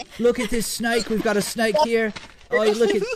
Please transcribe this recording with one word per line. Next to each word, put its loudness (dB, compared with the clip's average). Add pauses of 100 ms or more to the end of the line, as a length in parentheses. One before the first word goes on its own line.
Oi, -20 (140)
look 2
at -4
this 0
snake. -2
We've -2
got 0
a 0
snake -2
here. 0 (400)
Oi, 2
look 2
at 2 (140)